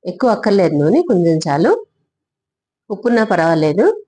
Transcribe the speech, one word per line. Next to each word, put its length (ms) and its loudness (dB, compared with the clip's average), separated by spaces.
ఎక్కువ 260 -2
అక్కర్లేదు 500 0
నూనె, 220 2
కొంచెం 460 0
చాలు. 240 0
ఉప్పున్నా 340 -2
పర్వాలేదు. 640 0